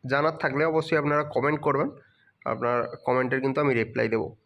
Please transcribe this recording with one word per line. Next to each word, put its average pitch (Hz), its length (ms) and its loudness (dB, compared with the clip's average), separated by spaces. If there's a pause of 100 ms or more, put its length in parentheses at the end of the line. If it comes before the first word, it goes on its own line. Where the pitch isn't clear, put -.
জানার 151 280 2
থাকলে 147 280 0
অবশ্যই 160 320 2
আপনারা 147 260 2
কমেন্ট 147 380 0
করবেন, 147 280 0 (560)
আপনার 120 500 -2 (100)
কমেন্টের 127 360 0
কিন্তু 135 200 0
আমি 139 120 2
রিপ্লাই 117 360 0
দেবো। 104 260 -4 (100)